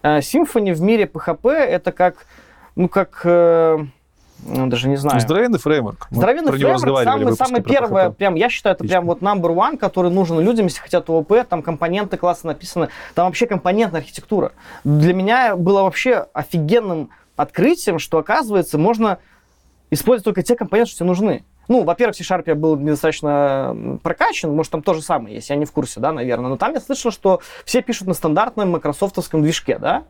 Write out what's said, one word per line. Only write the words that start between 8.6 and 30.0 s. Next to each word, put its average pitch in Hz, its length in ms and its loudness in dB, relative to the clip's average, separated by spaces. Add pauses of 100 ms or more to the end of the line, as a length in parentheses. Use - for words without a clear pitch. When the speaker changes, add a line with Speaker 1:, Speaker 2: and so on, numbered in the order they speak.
Speaker 1:
это - 100 -4
Speaker 2:
Отлично. 180 180 2
Speaker 1:
прям 175 40 -6
вот 170 160 -2
number 180 340 0
one, 247 220 0
который 180 320 0
нужен 170 300 0
людям, 214 260 2
если - 140 -4
хотят - 280 -4
О 160 140 2
П, 214 220 2
там 175 180 -4
компоненты 175 560 -4
классно 175 360 -2
написаны, 165 360 -6 (240)
там 175 140 2
вообще 185 180 0
компонентная 185 560 0
архитектура. - 520 -4 (300)
Для 151 300 4
меня 208 420 2
было 190 280 2
вообще 190 500 0
офигенным 165 800 -2 (240)
открытием, 175 640 0
что, - 180 -2
оказывается, 202 640 0
можно 214 400 2 (760)
использовать 208 300 2
только 190 180 -2
те 240 140 0
компоненты, 214 360 0
что - 80 -18
тебе 175 80 0
нужны. 180 360 0 (240)
Ну, 233 160 2
во-первых, 180 320 0
в - 20 -16
C-Sharp 180 300 -4
я 160 80 2
был 156 220 0
недостаточно, 143 920 0
м, 113 300 -8
прокачан, 170 540 -2
может, 156 160 -2
там 160 100 -6
то 185 120 0
же 160 80 -4
самое 117 340 -4
есть, 107 140 -14
я 143 80 0
не 147 80 0
в - 80 -16
курсе, 127 260 -4
да, 143 140 0
наверное, 123 360 -4
но 139 60 -2
там 226 160 -2
я 320 80 -4
слышал, 247 320 -4
что 190 300 0 (240)
все 247 160 0
пишут 202 260 -6
на 180 60 -2
стандартном 190 580 0
майкрософтовском 160 720 -2
движке, 151 360 0
да? 208 320 -2